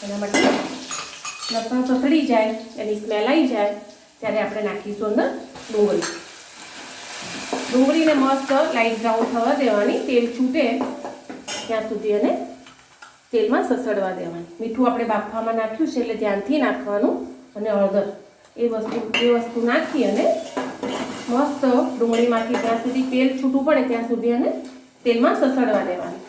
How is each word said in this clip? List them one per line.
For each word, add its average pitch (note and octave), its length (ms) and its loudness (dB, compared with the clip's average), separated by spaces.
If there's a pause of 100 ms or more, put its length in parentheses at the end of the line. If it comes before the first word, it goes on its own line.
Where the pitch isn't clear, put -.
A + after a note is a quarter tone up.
એના G3+ 180 -4
માટે - 180 2 (1120)
લસણ B3 380 0
સતળી C#4+ 360 4
જાય, A3 280 4 (240)
એની G#3+ 260 -4
સ્મેલ A3 240 0
આવી C#4+ 200 4
જાય, G#3 260 0 (460)
ત્યારે G#3+ 220 -2
આપણે G#3 260 -4
નાખીશું G#3 420 -6
અંદર C4 180 2 (420)
ડુંગળી. G3 400 2 (1600)
ડુંગળીને D4+ 440 4
મસ્ત C4+ 360 2 (240)
લાઇટ A3+ 260 0
બ્રાઉન A3+ 320 0
થવા A#3+ 300 2
દેવાની, A3 480 2
તેલ A#3+ 160 4 (100)
છૂટે C4 280 2 (1000)
ત્યાં A3 220 -2
સુધી G#3 300 0
એને C4+ 140 2 (1000)
તેલમાં A#3+ 360 2
સસડવા G3+ 420 0
દેવાની. E3+ 500 -8
મીઠું A#3 300 2
આપણે A#3 140 -2
બાફવામાં A3 500 -2
નાખ્યું A3 360 -2
છે B3 100 -2
એટલે A3+ 140 -2
ધ્યાનથી G#3 440 0
નાખવાનું. G#3 680 0 (300)
અને G#3+ 140 -2
હળદર G3+ 420 2 (440)
એ A#3 120 0
વસ્તુ, A3+ 580 -2
એ A#3+ 60 6
વસ્તુ A#3 280 0
નાખી B3+ 440 2
અને - 380 2 (840)
મસ્ત C#4 360 2 (340)
ડુંગળીમાંથી A#3 560 2
જ્યાં A#3 240 0
સુધી B3 240 0
તેલ C4 400 2
છૂટું C4+ 220 2
પડે C#4 180 4
ત્યાં A#3 260 0
સુધી A#3 200 0
એને C4 220 2 (540)
તેલમાં B3 320 4
સસડવા G#3+ 480 2
દેવાની F3+ 440 -6